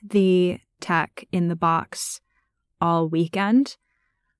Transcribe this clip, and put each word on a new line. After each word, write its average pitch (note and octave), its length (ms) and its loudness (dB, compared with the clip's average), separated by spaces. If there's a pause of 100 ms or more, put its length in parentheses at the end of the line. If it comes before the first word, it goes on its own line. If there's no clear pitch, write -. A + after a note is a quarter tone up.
the F#3 560 2 (200)
tech - 540 -4
in F3 160 0
the E3+ 80 -2
box - 640 -4 (580)
all E3 300 0
weekend, F#3+ 680 0 (600)